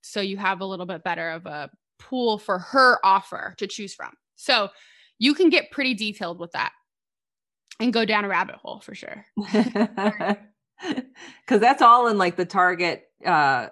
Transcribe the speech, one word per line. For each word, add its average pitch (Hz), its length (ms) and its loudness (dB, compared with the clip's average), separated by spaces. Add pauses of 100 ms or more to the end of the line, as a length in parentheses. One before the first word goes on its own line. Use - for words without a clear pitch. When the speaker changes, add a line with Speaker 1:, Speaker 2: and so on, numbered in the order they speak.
Speaker 1:
So - 200 -8
you 196 160 -6
have 190 240 -2
a 196 40 -8
little 190 200 -10
bit 175 180 -10
better 165 280 -6
of 170 160 -12
a 147 240 -12 (260)
pool 240 400 -2
for 190 220 -4
her 254 440 4
offer 190 540 0
to 208 80 -8
choose 196 300 -12
from. - 180 -16 (220)
So 220 340 0 (480)
you 277 160 2
can 339 160 4
get 320 220 0
pretty 262 240 -4
detailed 196 440 -8
with 170 120 -14
that - 200 -4 (1080)
and 233 120 0
go 226 140 0
down 208 180 0
a 202 40 -4
rabbit 190 280 -4
hole - 240 -16
for - 140 -20
sure. - 320 -16 (100)
Speaker 2:
<laughs> 208 1000 -2 (1080)
'Cause 220 120 4
that's - 220 4
all 240 260 8
in, 208 120 0
like, 180 160 0
the 180 100 -2
target, 180 640 0 (160)
uh, 139 460 2